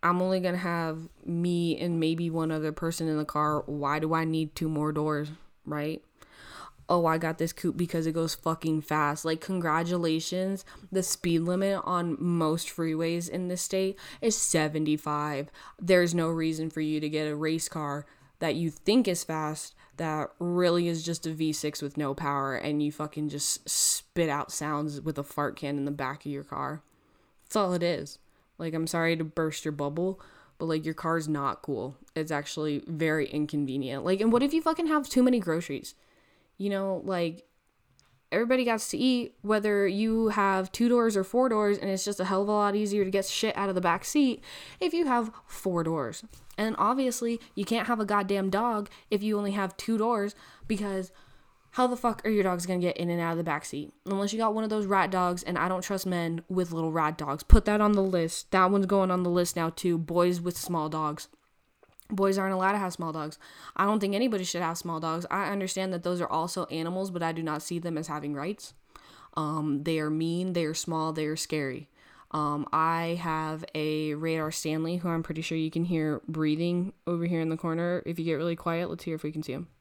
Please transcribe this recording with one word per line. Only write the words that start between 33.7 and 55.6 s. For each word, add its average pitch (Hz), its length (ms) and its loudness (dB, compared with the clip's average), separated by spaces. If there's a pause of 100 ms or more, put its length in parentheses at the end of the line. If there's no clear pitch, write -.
Like, 190 160 2
and 226 100 4
what 240 120 6
if 285 100 2
you 320 80 2
fucking 320 280 0
have 302 200 2
too 254 140 4
many 247 180 4
groceries? 165 540 -4 (640)
You 202 120 -2
know, 196 340 -2
like, 175 420 -2 (840)
everybody 240 340 2
gets 226 260 0
to - 60 -4
eat, 247 460 2
whether 208 440 4
you 220 420 2
have 196 440 2
two 240 160 4
doors 233 280 4
or 190 80 2
four 247 240 2
doors, 208 300 4
and 196 120 -2
it's 190 140 -2
just 202 160 -4
a 185 40 2
hell 190 180 2
of 202 60 0
a 214 40 2
lot 208 220 4
easier 208 300 2
to 190 60 -2
get 190 140 2
shit - 320 -2
out 196 120 0
of 190 60 0
the 180 60 2
back 175 240 2
seat 277 380 2 (380)
if 359 120 0
you 339 140 2
have 240 240 2 (160)
four 175 380 -2
doors. 160 400 -2 (320)
And 220 220 0
obviously, 233 640 2 (140)
you 202 100 -2
can't 220 220 0
have 233 140 0
a 214 40 2
goddamn 196 460 2
dog 208 380 0 (220)
if 202 120 0
you 214 160 0
only 202 140 -2
have 196 240 -2
two 226 220 -2
doors, 214 360 0 (320)
because 196 460 -2 (600)
how 254 160 4
the 247 80 0
fuck 233 280 0
are 214 60 2
your 208 140 4
dogs 180 220 0
gonna 185 120 0
get 175 180 2
in 170 140 0
and 170 100 2
out 165 120 0
of 165 60 0
the 170 60 -2
back 151 200 -2
seat? 147 280 -8 (140)
Unless 196 260 0
you 220 60 -4
got 220 160 2
one 220 80 0
of 220 80 -2
those 214 160 0
rat 190 240 4
dogs, 180 320 2
and 175 160 -2
I 170 100 2